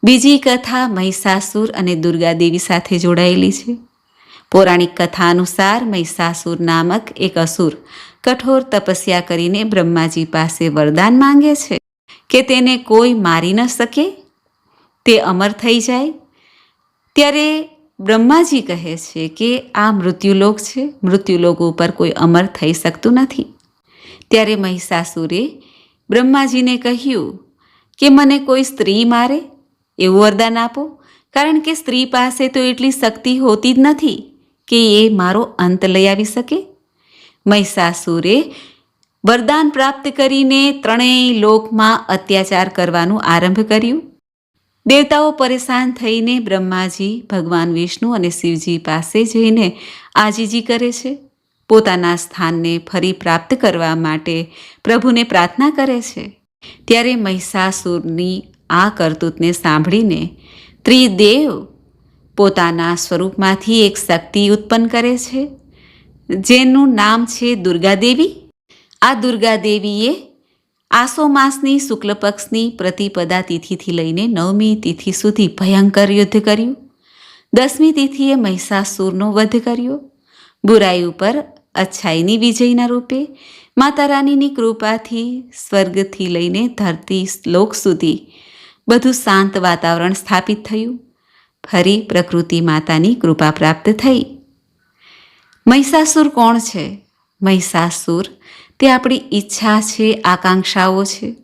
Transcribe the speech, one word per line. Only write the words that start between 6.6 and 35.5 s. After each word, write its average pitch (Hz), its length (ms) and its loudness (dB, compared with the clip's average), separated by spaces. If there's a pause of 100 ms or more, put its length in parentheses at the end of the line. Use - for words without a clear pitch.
નામક 170 440 0 (120)
એક 185 200 -4
અસુર 165 360 -2 (500)
કઠોર 254 400 0
તપસ્યા 190 580 -2
કરીને 175 420 -2
બ્રહ્માજી 170 600 0
પાસે 160 440 -2
વરદાન 156 500 2
માંગે 285 360 6
છે 294 200 -6 (540)
કે 254 140 4
તેને 254 340 2
કોઈ 240 360 4
મારી 175 400 0
ન 233 140 2
શકે, 247 380 -2 (1000)
તે 233 160 6
અમર 190 300 0
થઈ 233 280 0
જાય. 254 340 -2 (1000)
ત્યારે 294 320 2 (520)
બ્રહ્માજી 240 640 2
કહે 170 360 -8
છે 160 320 -10
કે 220 200 -4 (260)
આ 214 160 2
મૃત્યુલોક 196 680 2
છે, - 240 -8 (200)
મૃત્યુલોક 180 580 0
ઉપર 170 300 -2
કોઈ 170 260 -2
અમર 170 280 4
થઈ 165 280 -4
શકતું 170 400 -2
નથી. 262 340 -2 (800)
ત્યારે 214 280 2
મહિષાસુરે 175 880 -4 (680)
બ્રહ્માજીને 254 680 2
કહ્યું 240 600 -4 (600)
કે 277 100 4
મને 277 300 6
કોઈ 269 240 0
સ્ત્રી 220 420 -2
મારે 240 340 0 (600)
એવું 185 220 4
વરદાન 220 360 2
આપો, 240 260 -4 (520)
કારણ 302 260 2
કે 311 120 -4
સ્ત્રી 262 320 -4
પાસે 254 440 -2
તો 262 100 -2
એટલી 254 320 0
શક્તિ 247 460 -2
હોતી 240 360 2
જ - 60 2
નથી 285 400 2 (480)
કે 233 120 2 (140)
એ 208 160 6
મારો 190 320 0 (160)